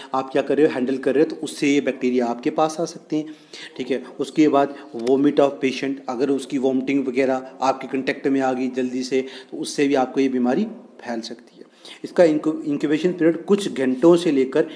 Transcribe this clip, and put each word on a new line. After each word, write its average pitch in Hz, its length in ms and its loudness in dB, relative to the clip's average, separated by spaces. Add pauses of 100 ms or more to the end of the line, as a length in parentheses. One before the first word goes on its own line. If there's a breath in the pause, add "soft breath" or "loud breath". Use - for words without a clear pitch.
(140 loud breath)
आप 131 160 -2
क्या 139 120 0
कर 135 140 0
रहे 151 100 6
हो, - 60 4
handle 131 240 -2
कर 131 180 0
रहे 143 100 6
हो, - 60 -6
तो - 60 -8
उससे - 320 -4
ये 143 120 4
bacteria 127 460 0
आपके 120 240 -4
पास 156 300 0
आ 170 40 -2
सकते - 320 -8
हैं, 156 200 -6 (400 loud breath)
ठीक 131 140 -6
है। 123 140 -2 (160 loud breath)
उसके 151 280 2
बाद 139 260 2 (220 loud breath)
vomit 135 400 2
of 139 140 4 (140)
patient, 131 280 -2 (160)
अगर 131 220 -2
उसकी 139 280 -2
vomiting 135 480 0
वगैरह 131 440 0 (120)
आपके 131 240 0
contact 135 400 -4
में 135 140 2
आ 131 120 0
गई 127 160 -2
जल्दी 127 340 -4
से 131 240 -2 (260 loud breath)
तो - 40 -12
उससे 147 320 0
भी 147 60 2
आपको 127 260 0
ये 135 80 4
बीमारी 127 360 2 (360)
फैल 117 200 -8
सकती - 380 -16
है। - 60 -20 (400 loud breath)
इसका - 200 4
incub-, 156 400 2
incubation 151 480 0
period 165 320 2
कुछ 202 280 0
घंटों 131 440 4
से 170 160 0
लेकर 135 440 2